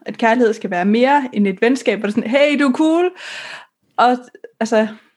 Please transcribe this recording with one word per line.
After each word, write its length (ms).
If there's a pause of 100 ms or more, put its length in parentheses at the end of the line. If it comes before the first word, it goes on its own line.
At 120
kærlighed 340
skal 180
være 140
mere 480
end 140
et 160
venskab, 360
hvor 100
det 80
er 40
sådan, 100
"Hey, 300
du 80
er 40
cool." 380 (880)
Og 220 (420)
altså, 280 (280)